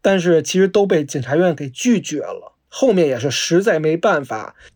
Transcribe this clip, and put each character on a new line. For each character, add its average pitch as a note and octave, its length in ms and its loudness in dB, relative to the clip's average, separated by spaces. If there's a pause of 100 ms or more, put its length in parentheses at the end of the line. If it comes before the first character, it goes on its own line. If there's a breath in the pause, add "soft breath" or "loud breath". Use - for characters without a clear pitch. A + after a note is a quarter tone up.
但 G3 180 2
是 E3 220 2
其 F3+ 180 -2
实 G3 80 4
都 G3+ 180 2
被 E3+ 200 0
检 D3 160 -8
察 B2+ 160 -2
院 F3 180 2
给 C#3+ 140 -10
拒 A3+ 320 0
绝 D3 180 -8
了。 F#2 320 -12 (240)
后 C4 160 2
面 F3 160 2
也 B2+ 120 -2
是 C#3+ 100 -2
实 E3+ 320 0
在 G3+ 160 0
没 D#3 180 0
办 E3 300 0
法， G#2+ 300 -12 (200 soft breath)